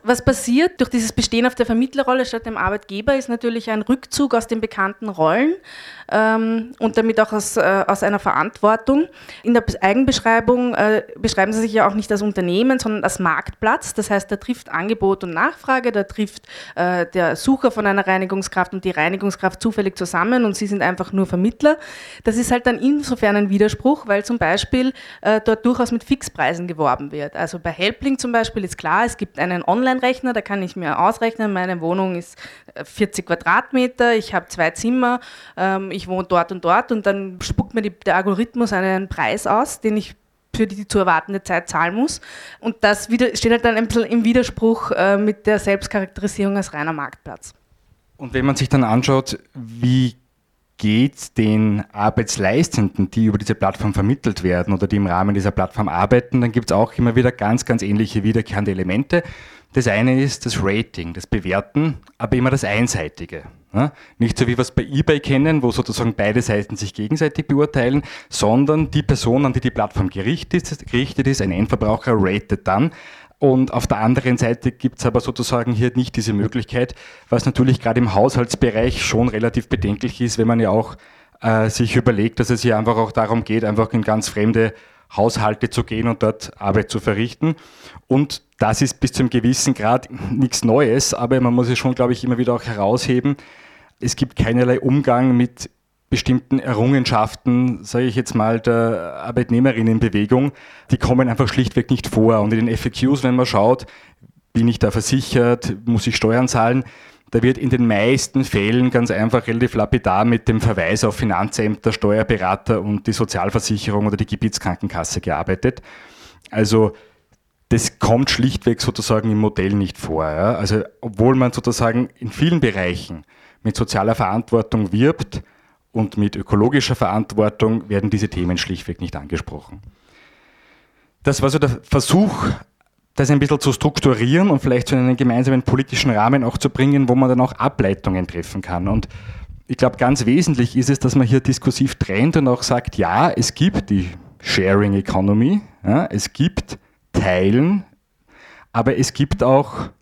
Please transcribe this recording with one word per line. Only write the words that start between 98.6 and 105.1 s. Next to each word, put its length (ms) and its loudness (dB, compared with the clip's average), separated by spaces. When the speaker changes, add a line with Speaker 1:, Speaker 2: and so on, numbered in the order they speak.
Speaker 2:
der 640 -2
Arbeitnehmerinnenbewegung. 1300 2
Die 60 4
kommen 320 2
einfach 200 0
schlichtweg 420 -2
nicht 160 0
vor. 340 4
Und 120 0
in 140 2
den 20 -2
F 180 -2
A 20 -2
Qs, 360 0
wenn 100 2
man 120 2
schaut, 400 2
bin 160 4
ich 100 0
da 120 2
versichert, 920 0